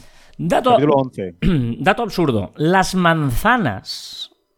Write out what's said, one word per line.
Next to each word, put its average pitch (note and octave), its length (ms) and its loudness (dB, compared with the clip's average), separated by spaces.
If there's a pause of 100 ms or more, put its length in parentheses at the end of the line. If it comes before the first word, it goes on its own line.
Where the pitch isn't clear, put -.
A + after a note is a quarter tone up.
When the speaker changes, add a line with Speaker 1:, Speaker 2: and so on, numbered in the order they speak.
(360)
Speaker 1:
Dato, A#3+ 340 0
Speaker 2:
Capítulo D3+ 240 4
once. A2+ 460 -2
Speaker 1:
<clears throat> B2+ 380 0
dato F#3+ 240 0
absurdo. C#3+ 540 -2
Las F3+ 380 0
manzanas. E3 1400 -2 (280)